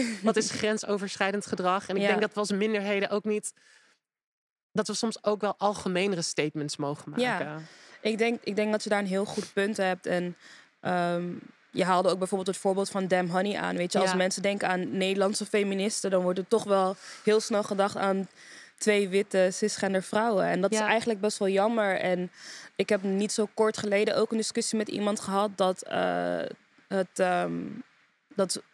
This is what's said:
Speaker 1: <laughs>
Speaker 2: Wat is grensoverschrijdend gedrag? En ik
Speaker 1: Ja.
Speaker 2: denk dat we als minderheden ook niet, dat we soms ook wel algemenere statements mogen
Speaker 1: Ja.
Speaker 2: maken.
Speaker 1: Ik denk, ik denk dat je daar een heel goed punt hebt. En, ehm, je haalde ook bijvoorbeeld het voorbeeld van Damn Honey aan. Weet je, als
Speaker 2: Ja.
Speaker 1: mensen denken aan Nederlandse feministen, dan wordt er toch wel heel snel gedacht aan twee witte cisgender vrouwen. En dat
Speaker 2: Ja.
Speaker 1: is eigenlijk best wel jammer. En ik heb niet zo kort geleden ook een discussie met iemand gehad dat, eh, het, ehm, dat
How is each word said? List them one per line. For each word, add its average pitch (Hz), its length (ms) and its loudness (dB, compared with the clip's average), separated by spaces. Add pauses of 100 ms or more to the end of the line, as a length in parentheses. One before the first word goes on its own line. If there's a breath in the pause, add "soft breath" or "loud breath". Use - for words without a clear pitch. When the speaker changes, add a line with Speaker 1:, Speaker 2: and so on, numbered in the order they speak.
Speaker 1:
<laughs> 214 180 -6
Speaker 2:
Wat 220 120 2
is 214 160 0
grensoverschrijdend 202 960 -2
gedrag? 185 440 -2
En 185 60 -2
ik 196 60 0
Speaker 1:
Ja. 202 60 2
Speaker 2:
denk 208 140 2
dat 208 120 0
we 208 60 -4
als 202 120 -2
minderheden 202 580 0
ook 208 140 -2
niet, 214 300 -4 (1160 soft breath)
dat 208 160 0
we 208 60 -4
soms 220 300 -4
ook 208 180 0
wel 202 160 -2
algemenere 190 640 0
statements 151 560 -4
mogen 147 380 -6
Speaker 1:
Ja. 240 220 0
Speaker 2:
maken. 151 300 -8 (340 loud breath)
Speaker 1:
Ik 214 160 -2
denk, 233 260 0
ik 202 120 -4
denk 214 160 0
dat 214 120 0
je 214 60 -6
daar 202 100 2
een 202 80 0
heel 190 180 0
goed - 280 -6
punt 202 240 0
hebt. 185 280 -2
En, 175 300 -2 (440 loud breath)
ehm, 175 460 0 (460)
je - 120 -2
haalde 185 260 4
ook 185 80 2
bijvoorbeeld 185 320 -2
het 185 80 -4
voorbeeld 196 320 0
van 190 180 -2
Damn 180 220 2
Honey 190 280 0
aan. 180 200 -2
Weet 175 160 -2
je, 202 60 2
als 190 100 4
Speaker 2:
Ja. 190 60 0
Speaker 1:
mensen 190 260 0
denken 202 260 0
aan 180 300 -2
Nederlandse 196 480 0
feministen, 196 640 0
dan 185 100 4
wordt 180 180 0
er 185 80 -6
toch 214 160 2
wel 196 320 4 (280 loud breath)
heel 214 160 6
snel 208 240 0
gedacht 202 340 0
aan 190 300 0 (500 loud breath)
twee 202 320 2
witte 185 420 4
cisgender 190 520 0
vrouwen. 214 420 2
En 180 160 2
dat 196 120 2
Speaker 2:
Ja. 214 100 2
Speaker 1:
is - 60 0
eigenlijk 220 320 2
best 214 160 0
wel 202 120 0
jammer. 202 500 2
En 180 320 0 (440 loud breath)
ik 196 140 -2
heb 202 140 2
niet 196 280 0
zo 208 220 0
kort 220 240 2
geleden 208 380 0
ook 220 160 2
een 240 60 0
discussie 226 400 -2
met 214 120 -2
iemand 208 300 0
gehad 196 360 0
dat, 185 260 0
eh, - 580 0 (480)
het, 190 200 -2 (120)
ehm, 180 340 0 (840)
dat 196 260 0 (120)